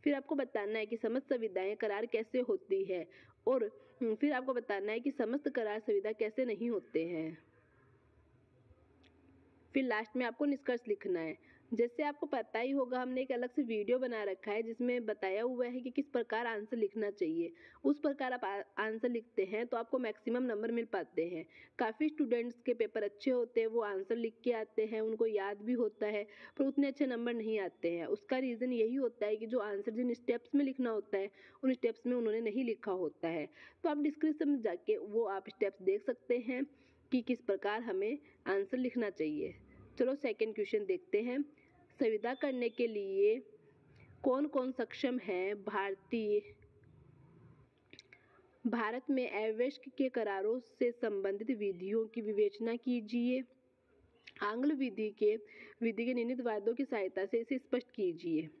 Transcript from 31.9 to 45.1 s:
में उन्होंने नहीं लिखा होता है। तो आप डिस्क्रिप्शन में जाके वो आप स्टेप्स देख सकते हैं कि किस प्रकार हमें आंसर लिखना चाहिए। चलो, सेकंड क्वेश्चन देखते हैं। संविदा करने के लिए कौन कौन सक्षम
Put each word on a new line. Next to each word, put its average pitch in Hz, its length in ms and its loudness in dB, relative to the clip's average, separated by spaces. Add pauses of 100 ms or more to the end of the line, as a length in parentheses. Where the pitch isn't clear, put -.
में 247 100 2
उन्होंने 226 240 2
नहीं 233 240 0
लिखा 214 280 -2
होता 170 360 -2
है। 160 200 -2 (340)
तो 339 60 2
आप 294 100 2
डिस्क्रिप्शन 302 500 0
में 277 120 2
जाके 208 360 0
वो 214 280 0
आप 196 240 -4
स्टेप्स 196 340 -2
देख 196 200 2
सकते 240 360 -2
हैं 254 260 -2 (480)
कि 247 100 2
किस 233 180 -2
प्रकार 202 420 0
हमें 220 360 -2 (280)
आंसर 196 300 0
लिखना 240 340 0
चाहिए। 151 440 -2 (440)
चलो, 262 160 2
सेकंड 220 400 -2
क्वेश्चन 208 300 0
देखते 190 380 0
हैं। 247 220 -2 (560)
संविदा 226 340 2
करने 254 340 0
के 240 180 0
लिए 208 560 2 (800)
कौन 277 240 4
कौन 262 260 0
सक्षम 247 460 -2